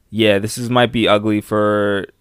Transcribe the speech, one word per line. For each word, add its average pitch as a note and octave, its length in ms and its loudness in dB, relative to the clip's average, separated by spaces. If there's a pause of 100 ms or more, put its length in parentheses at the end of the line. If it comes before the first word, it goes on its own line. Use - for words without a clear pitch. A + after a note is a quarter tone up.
yeah, G#2 300 2
this A2 180 -8
is, A#2+ 120 -8
might B2 240 0
be A2+ 120 0
ugly G#2 360 2
for, G#2 640 0 (160)